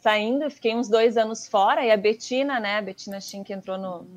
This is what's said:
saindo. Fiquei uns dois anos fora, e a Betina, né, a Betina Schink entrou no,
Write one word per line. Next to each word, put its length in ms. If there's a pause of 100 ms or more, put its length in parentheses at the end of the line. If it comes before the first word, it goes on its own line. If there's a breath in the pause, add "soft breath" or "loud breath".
saindo. 480
Fiquei 240
uns 140
dois 280
anos 300
fora, 380
e 60
a 60
Betina, 640
né, 180
a 40
Betina 380
Schink 320
entrou 240
no, 260 (140)